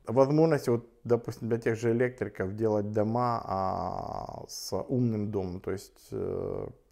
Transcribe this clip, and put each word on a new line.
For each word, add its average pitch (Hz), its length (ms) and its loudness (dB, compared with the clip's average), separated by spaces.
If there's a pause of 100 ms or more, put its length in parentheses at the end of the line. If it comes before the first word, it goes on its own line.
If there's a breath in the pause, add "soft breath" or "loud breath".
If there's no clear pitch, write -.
возможность, 139 640 4
вот, 120 180 2 (180)
допустим, 117 440 0
для 113 100 0
тех 113 200 0
же 117 140 2
электриков 113 640 -2
делать 107 360 2
дома, 113 520 0
а, 95 1040 -4
с - 280 -8
умным 110 540 0
домом, 95 300 -4
то 92 100 -6
есть, - 420 -10
э, 95 560 -4 (240)